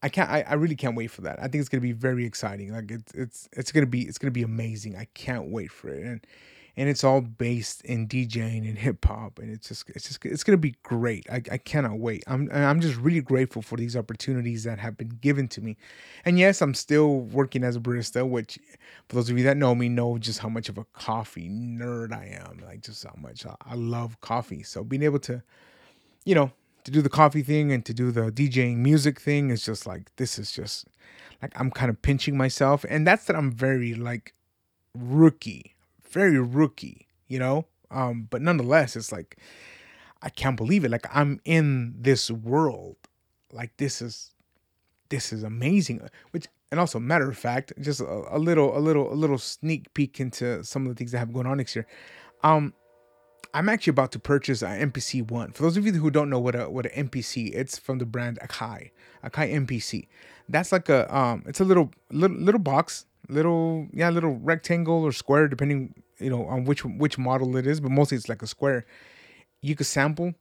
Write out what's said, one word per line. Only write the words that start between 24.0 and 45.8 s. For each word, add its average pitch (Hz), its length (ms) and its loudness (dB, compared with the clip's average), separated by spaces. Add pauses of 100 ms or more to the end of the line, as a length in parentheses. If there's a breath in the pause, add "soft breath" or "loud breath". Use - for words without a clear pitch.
coffee. 113 440 -6
So - 180 -10
being 131 220 -2
able 143 160 2
to, 123 240 -8 (800 soft breath)
you 190 100 4
know, 139 160 4 (320)
to - 80 -14
do 147 120 4
the 135 60 4
coffee 147 340 6
thing 147 280 2
and 127 160 0
to 117 80 -6
do 123 160 0
the 113 220 0
D 135 160 2
J 123 220 2
ing 120 120 0
music 143 380 6
thing 143 300 0
is 117 140 -2
just 110 220 -6
like, 95 300 -12
this - 240 -4
is 104 100 -8
just, - 380 -10 (520 loud breath)
like, 135 140 -10
I'm 131 160 0
kind 123 180 0
of 110 140 -2
pinching 139 340 2
myself. 135 540 2
And 156 160 2
that's 196 200 4
that - 100 2
I'm 143 160 0
very, 123 420 0
like, 120 400 -8 (580)
rookie, 123 800 4 (400)
very 175 280 4
rookie, 131 720 0 (180)
you 131 140 -6
know? 135 260 0 (240)
Um, 117 400 -4
but 123 100 -4
nonetheless, 147 540 4
it's 113 160 -8
like, - 280 -12 (840 loud breath)
I - 60 -8
can't 131 280 -2
believe 143 280 2
it. 120 80 2
Like, 117 200 -2
I'm 143 320 0
in 139 540 2
this 123 320 2
world. 117 640 -2 (560)
Like, 117 280 -12
this 139 220 -4
is, 120 300 -12 (800)
this - 240 -6
is 110 100 -6
amazing. 123 640 0 (240 soft breath)